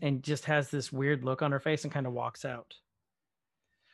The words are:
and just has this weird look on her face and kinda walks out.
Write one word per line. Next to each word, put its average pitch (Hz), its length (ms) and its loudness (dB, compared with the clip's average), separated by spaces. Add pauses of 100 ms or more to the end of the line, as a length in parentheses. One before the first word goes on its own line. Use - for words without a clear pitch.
and 139 200 2
just 147 240 -2
has 151 220 4
this 143 240 -2
weird 135 320 2
look 131 180 0
on 143 100 2
her 135 80 0
face 156 240 0
and 147 80 -6
kinda 131 180 -2
walks 120 340 -4
out. 123 300 -10 (1200)